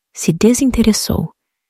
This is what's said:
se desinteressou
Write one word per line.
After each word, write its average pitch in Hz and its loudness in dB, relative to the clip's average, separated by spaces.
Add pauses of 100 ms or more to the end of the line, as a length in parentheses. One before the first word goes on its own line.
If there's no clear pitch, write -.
(140)
se - -4
desinteressou 220 0 (360)